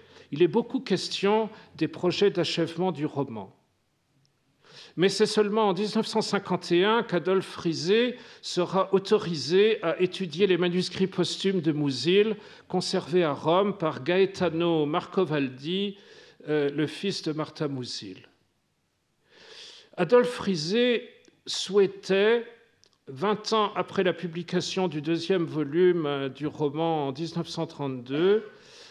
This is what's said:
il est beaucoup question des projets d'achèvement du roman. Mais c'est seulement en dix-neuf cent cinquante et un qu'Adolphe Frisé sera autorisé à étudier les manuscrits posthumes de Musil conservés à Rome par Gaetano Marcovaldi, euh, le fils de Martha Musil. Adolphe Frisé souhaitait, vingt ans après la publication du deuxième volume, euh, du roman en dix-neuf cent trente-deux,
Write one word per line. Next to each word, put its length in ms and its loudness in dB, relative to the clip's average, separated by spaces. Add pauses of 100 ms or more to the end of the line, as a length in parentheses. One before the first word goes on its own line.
(300)
il 120 2
est 60 6
beaucoup 320 0
question 680 0 (280)
des 120 0
projets 420 2
d'achèvement 640 -2
du 140 -4
roman. 480 -6 (1400)
Mais 120 4
c'est 180 2
seulement 420 2
en 60 2
dix-neuf 340 -2
cent 140 -2
cinquante 500 -2
et 120 6
un 200 2
qu'Adolphe 420 0
Frisé 720 0 (260)
sera 500 0
autorisé 920 2
à 180 0
étudier 460 0
les 80 4
manuscrits 500 0
posthumes 540 0
de 100 0
Musil 640 2 (320)
conservés 560 0
à 100 2
Rome 460 2
par 240 -4
Gaetano 840 0
Marcovaldi, 1120 -2 (520)
euh, 220 2
le 180 -2
fils 340 -6
de 80 -4
Martha 380 -6
Musil. 480 -10 (1800)
Adolphe 340 4
Frisé 760 0 (380)
souhaitait, 1000 2 (600)
vingt 460 -4
ans 240 2
après 260 -2
la 100 2
publication 760 -4
du 120 -4
deuxième 440 0
volume, 600 2
euh, 220 -2
du 200 -6
roman 580 -2
en 60 -4
dix-neuf 360 -6
cent 180 -6
trente-deux, 800 0 (460)